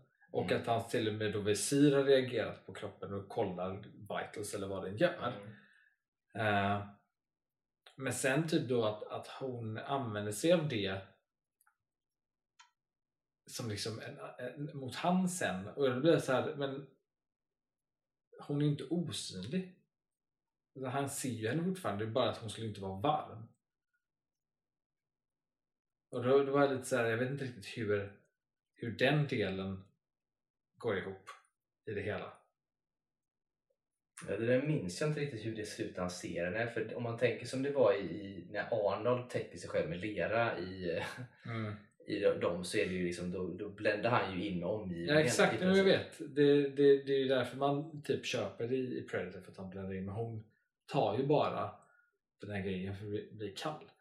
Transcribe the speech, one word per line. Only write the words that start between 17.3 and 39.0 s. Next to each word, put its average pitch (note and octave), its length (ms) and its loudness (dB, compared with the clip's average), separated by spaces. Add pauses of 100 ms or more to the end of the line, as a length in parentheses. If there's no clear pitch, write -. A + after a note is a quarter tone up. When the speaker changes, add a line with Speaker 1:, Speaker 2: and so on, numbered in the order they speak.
Speaker 1:
hon D3 200 -2
är D3 40 6
ju D3 60 6
inte D3 140 -2
osynlig. D3 960 -4 (960)
Alltså, C3 120 -8
han C#3 220 -2
ser - 180 -4
ju A2 200 -4
henne D#3+ 160 0
fortfarande, A2 400 -2
det A2 40 -4
är A2+ 40 -6
bara A#2 180 2
att - 80 -8
hon A2 120 -10
skulle A2+ 160 -8
inte G2+ 140 -8
vara F#2+ 200 -6
varm. - 480 -2 (2500)
Och B2 140 -6
då, C#3 200 6
då C3+ 80 0
var C#3+ 80 6
jag C3+ 120 6
lite B2+ 160 -4
så C3 80 2
här, A#2 100 4
jag A2+ 120 2
vet B2+ 120 0
inte C#3 140 -4
riktigt - 340 -10
hur, G#2 340 0 (640)
hur A#2 220 -6
den C#3+ 300 4
delen F#2+ 580 -2 (920)
går G#2 220 -2
ihop F#2+ 300 -8 (580)
i - 80 -6
det G2 60 -2
hela. F#2+ 320 -4 (2000)
Speaker 2:
Ja, G2 80 0
det A2+ 100 -2
där B2+ 160 4
minns D#3 380 -2
jag D3+ 100 2
inte D3 100 -2
riktigt A#2 260 -6
hur A2 100 -4
det G#2+ 80 -6
ser - 200 -6
ut F#2 120 -8
när F#2 40 -6
han F2+ 100 -2
ser F2 340 -4
henne. G#2+ 260 -2
För - 260 -4
om A#2+ 60 -6
man A#2 160 -4
tänker A#2+ 280 0
som C3 160 -4
det C#3+ 80 -2
var B2 220 6
i, G2 120 0
i, G2 460 -8
när G2+ 420 0
Arnold A#2+ 380 0